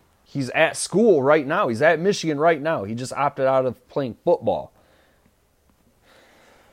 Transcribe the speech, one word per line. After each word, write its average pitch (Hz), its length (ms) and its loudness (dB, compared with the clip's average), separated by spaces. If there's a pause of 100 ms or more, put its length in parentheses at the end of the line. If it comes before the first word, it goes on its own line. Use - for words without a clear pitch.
(360)
He's 131 140 -6
at 156 260 0
school 185 480 2
right 147 240 2
now. 170 220 -2
He's 113 120 -2
at 160 160 4
Michigan 165 420 -2
right 160 220 2
now. 147 220 -4
He 107 100 -6
just 123 200 -8
opted 139 320 -2
out 131 200 2
of - 220 -8
playing 127 380 -8
football. 107 480 -2 (2000)